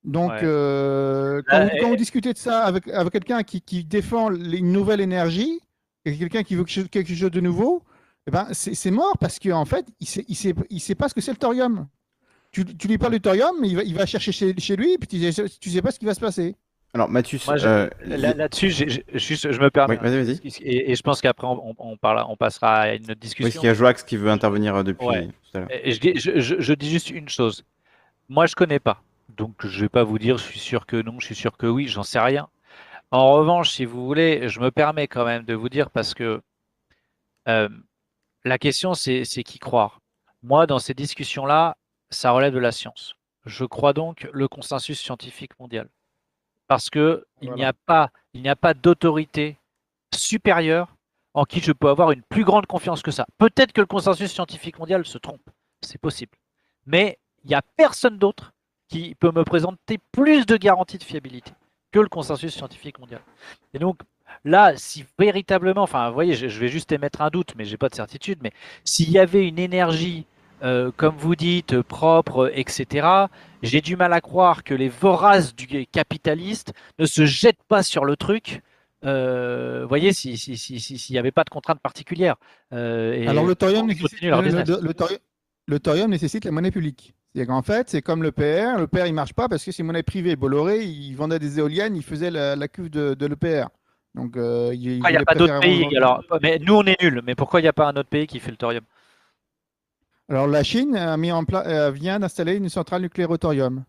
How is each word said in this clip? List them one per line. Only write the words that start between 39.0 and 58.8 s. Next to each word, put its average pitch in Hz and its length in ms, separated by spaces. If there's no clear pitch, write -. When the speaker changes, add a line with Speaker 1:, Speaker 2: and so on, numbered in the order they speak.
Speaker 2:
c'est 120 180
qui - 160
croire. - 420
Moi, 147 220
dans 139 120
ces 127 160
discussions-là, 147 840
ça - 200
relève 131 240
de 127 60
la 120 120
science. - 420
Je 123 180
crois 143 280
donc 156 400
le 139 160
consensus 139 520
scientifique - 600
mondial. 117 280
Parce 135 200
que 151 380
il 135 60
n'y 123 80
Speaker 1:
Voilà. 135 140
Speaker 2:
a - 20
pas, 156 380
il 123 100
n'y 139 60
a 143 60
pas 165 200
d'autorité 151 840
supérieure 170 800
en 147 100
qui - 140
je 156 140
peux 147 160
avoir 156 240
une 127 100
plus 214 220
grande 202 220
confiance 175 360
que 160 80
ça. 127 160
Peut-être 247 340
que - 80
le 196 80
consensus 190 440
scientifique - 460
mondial 165 260
se - 140
trompe, - 240
c'est - 180
possible. - 320
Mais 180 320
il 135 40
n'y 143 80
a 139 60
personne 247 420
d'autre - 340